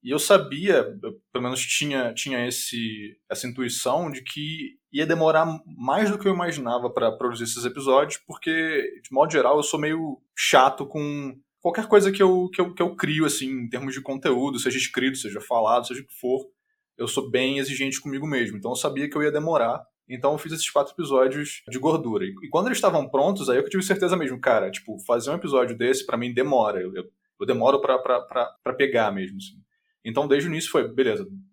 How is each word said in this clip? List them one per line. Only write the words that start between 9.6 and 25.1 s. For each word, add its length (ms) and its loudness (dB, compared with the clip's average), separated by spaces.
sou 160 -2
meio 400 -4
chato 520 4
com 480 -6
qualquer 260 -2
coisa 240 6
que 100 0
eu, 300 4
que 80 -6
eu, 140 0
que 80 -4
eu 140 0
crio, 300 0
assim, 220 -2
em 220 -6
termos 240 -6
de 80 -10
conteúdo, 560 0
seja 220 0
escrito, 400 -2
seja 200 -8
falado, 460 2
seja 160 -10
o 60 -20
que 120 -20
for, 280 -2
eu 100 -4
sou 220 -4
bem 300 0
exigente 420 -4
comigo 240 -6
mesmo. 320 -4
Então 140 -6
eu 40 -4
sabia 320 -4
que 80 -10
eu 60 0
ia 100 2
demorar. 520 0
Então 220 0
eu 80 -2
fiz 120 -10
esses 200 -4
quatro 240 0
episódios 720 0
de 80 -8
gordura. 480 0
E, 80 -8
e 60 -14
quando 160 2
eles 140 -2
estavam 280 2
prontos, 440 0
aí 60 6
eu 60 4
que 60 -4
tive 140 0
certeza 340 2
mesmo, 240 -4
cara, 300 2
tipo, 340 -14
fazer 240 0